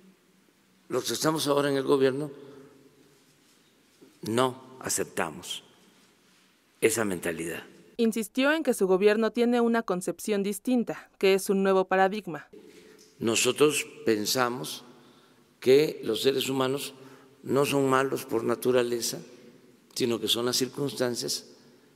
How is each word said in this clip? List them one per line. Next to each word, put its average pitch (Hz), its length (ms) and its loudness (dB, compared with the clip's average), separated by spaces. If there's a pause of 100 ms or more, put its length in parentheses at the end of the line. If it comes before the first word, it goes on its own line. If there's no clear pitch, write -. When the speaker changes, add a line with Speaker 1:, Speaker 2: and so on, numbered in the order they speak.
(880)
Speaker 1:
los 120 160 -2
que - 80 -6
estamos 139 340 -2
ahora 143 240 2
en 139 60 0
el 135 80 -2
gobierno 135 480 2 (1900)
no 123 580 -2
aceptamos 85 840 -6 (1160)
esa 113 240 2
mentalidad. 85 580 -4 (340)
Speaker 2:
Insistió 226 560 0
en 320 120 -2
que 240 100 2
su 196 140 0
gobierno 208 420 4
tiene 240 300 2
una 233 240 2
concepción 185 580 -4
distinta, 208 760 -2
que 190 160 4
es 190 140 -2
un 196 140 2
nuevo 190 220 4
paradigma. 190 640 0 (720)
Speaker 1:
Nosotros 127 640 2 (180)
pensamos 120 800 -2 (760)
que 139 420 4
los 107 200 -2
seres 131 260 0
humanos 135 460 -2 (500)
no 135 200 2
son 139 240 2
malos 131 360 0
por 113 180 -2
naturaleza, 120 800 0 (760)
sino 117 260 -2
que 110 60 -4
son 117 200 0
las 123 100 -2
circunstancias 127 880 -4 (500)